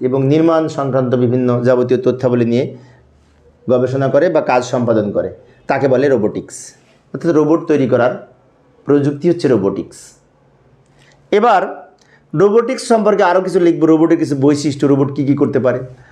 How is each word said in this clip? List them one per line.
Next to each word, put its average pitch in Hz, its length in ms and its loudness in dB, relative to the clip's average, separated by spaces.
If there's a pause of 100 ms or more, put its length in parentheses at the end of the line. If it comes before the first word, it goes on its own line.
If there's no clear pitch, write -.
এবং 131 260 0
নির্মাণ 160 400 2
সংক্রান্ত 135 480 -2
বিভিন্ন 123 460 0
যাবতীয় 123 400 2
তথ্যাবলী 123 440 0
নিয়ে 120 320 -2 (920)
গবেষণা 127 380 0
করে 147 220 2
বা 156 120 -2
কাজ 127 220 0
সম্পাদন 113 480 -2
করে, 87 180 -4 (380)
তাকে 139 200 -2
বলে 131 220 2
রোবোটিক্স। 101 460 -4 (580)
অর্থাৎ 165 180 -4
রোবট 156 360 0
তৈরি 135 200 0
করার 120 400 -2 (580)
প্রযুক্তি 143 440 0
হচ্ছে 170 180 0
রোবোটিক্স। 98 500 -2 (1300)
এবার 208 300 4 (720)
রোবোটিক্স 226 520 2
সম্পর্কে 208 360 2
আরও 185 180 2
কিছু 180 180 0
লিখব, 165 260 2
রোবটের 160 320 4
কিছু 143 180 -2
বৈশিষ্ট্য, 143 500 0
রোবট 139 300 0
কী 147 100 -4
কী 135 100 2
করতে 139 240 0
পারে। 123 200 0 (320)